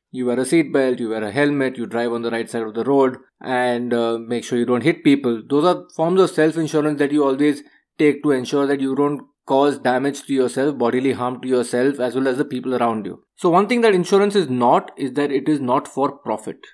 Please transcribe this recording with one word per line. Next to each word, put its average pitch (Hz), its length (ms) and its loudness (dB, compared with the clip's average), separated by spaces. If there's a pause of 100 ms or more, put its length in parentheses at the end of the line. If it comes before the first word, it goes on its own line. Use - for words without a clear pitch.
(120)
You 127 160 -4
wear 120 120 0
a 131 40 0
seatbelt, 131 560 2
you 117 100 -4
wear 110 140 -4
a 104 80 -4
helmet, 139 460 0
you 117 100 -6
drive 117 260 -4
on 117 80 -4
the 117 100 -4
right 113 180 -4
side 117 120 -4
of 110 120 -8
the 113 120 -4
road, 135 320 2 (240)
and, 123 520 -2
uh, 117 240 0
make 117 280 -6
sure 127 120 -2
you 120 80 0
don't 120 180 0
hit 165 200 0
people. 131 460 2
Those 147 160 2
are 180 180 2 (100)
forms 175 280 2
of 175 80 4
self-insurance 156 720 0
that 143 120 0
you 147 140 2
always 143 380 0 (360)
take 147 240 2
to 151 80 2
ensure 139 340 0
that 139 140 0
you 135 160 -2
don't 143 280 -2 (220)
cause 139 320 2
damage 131 500 -2
to 139 60 -4
yourself, 131 440 0
bodily 123 340 0
harm 123 300 -6
to 131 80 -8
yourself, 127 500 0
as 123 160 -2
well 135 140 0
as 127 80 0
the 143 80 -2
people 127 300 -6
around 113 300 -2
you. 90 200 -14 (100)
So - 140 0
one 190 180 4
thing 240 140 0
that 220 120 6
insurance 196 420 2
is 185 120 2
not 127 480 2
is 127 180 -6
that 139 200 -2
it 135 160 -2
is 151 100 0
not 135 260 -2
for 139 340 -4
profit. - 400 -8 (140)